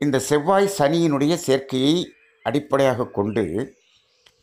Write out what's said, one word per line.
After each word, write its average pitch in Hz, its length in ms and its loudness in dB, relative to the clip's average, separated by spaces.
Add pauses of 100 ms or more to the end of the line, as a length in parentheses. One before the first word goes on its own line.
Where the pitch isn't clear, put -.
இந்த 143 200 0
செவ்வாய் 196 580 0
சனியினுடைய 151 600 2
சேர்க்கையை 135 560 0 (500)
அடிப்படையாக 131 680 0
கொண்டு 104 320 -2 (1000)